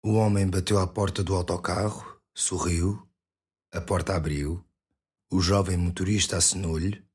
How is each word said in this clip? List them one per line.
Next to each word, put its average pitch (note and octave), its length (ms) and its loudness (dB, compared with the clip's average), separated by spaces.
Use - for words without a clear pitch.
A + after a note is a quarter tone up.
O G#2+ 100 2
homem G#2 340 4
bateu F#2+ 300 2
à F#2 80 2
porta G2 380 -2
do F2+ 100 0
autocarro, F2+ 880 -4
sorriu, F2+ 800 -2
a F2 80 -6
porta F2+ 340 -2
abriu, D2+ 500 -2
o F#2 80 4
jovem F#2+ 360 4
motorista F#2 600 0
acenou-lhe F2 680 0